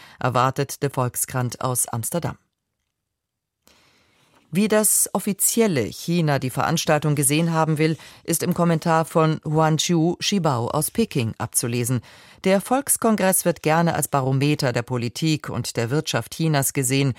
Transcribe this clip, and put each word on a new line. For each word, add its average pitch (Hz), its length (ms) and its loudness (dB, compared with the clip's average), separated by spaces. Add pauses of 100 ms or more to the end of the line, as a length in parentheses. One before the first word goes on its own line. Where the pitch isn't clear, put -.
(220)
erwartet 127 640 0
der 143 60 -2
Volkskrant 123 720 -4
aus 123 300 -2
Amsterdam. 120 480 -6 (2000)
Wie 196 200 0
das 214 420 2
offizielle 202 720 0
China 156 580 0
die 131 100 -4
Veranstaltung 151 640 0
gesehen 151 360 0
haben 160 260 0
will, 156 200 0 (260)
ist 160 200 -4
im 175 100 0
Kommentar 165 500 2
von 160 400 0
Huanqiu 160 800 2
Shibao 147 480 0
aus 151 200 -2
Peking 139 480 -2
abzulesen. 120 640 -2 (460)
Der 190 160 4
Volkskongress 220 800 0
wird - 180 0
gerne 165 320 2
als - 140 -2
Barometer 135 640 0
der 117 120 -2
Politik 127 640 -2
und - 260 -6
der 117 140 0
Wirtschaft 143 440 -2
Chinas 151 380 0
gesehen. 135 480 0